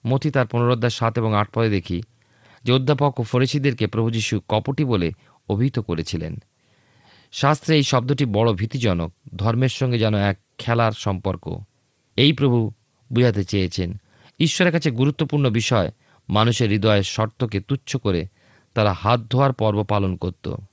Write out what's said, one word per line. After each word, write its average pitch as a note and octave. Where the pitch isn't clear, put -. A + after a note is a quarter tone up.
মথি C3+
তার B2+
পনেরো A#2+
অধ্যায় A#2
সাত A2+
এবং A2
আট G#2
পদে A2+
দেখি F2
যে A#2+
অধ্যাপক C3+
ও A#2+
ফরিসিদেরকে B2+
প্রভু A2+
যীশু A2
কপটি C3
বলে F#2+
অভিহিত A#2
করেছিলেন। E2
শাস্ত্রে D#3+
এই D3
শব্দটি C3
বড় A2
ভীতিজনক, F#2+
ধর্মের A#2
সঙ্গে B2
যেন G#2+
এক G2+
খেলার A#2
সম্পর্ক। F#2
এই C#3+
প্রভু A#2+
বুঝাতে A2+
চেয়েছেন, F#2
ঈশ্বরের E3
কাছে D#3+
গুরুত্বপূর্ণ C#3
বিষয় A2
মানুষের A2
হৃদয়ের G#2
শর্তকে A2
তুচ্ছ -
করে F#2+
তারা G#2
হাত A2+
ধোয়ার B2+
পর্ব G#2+
পালন G2
করত। -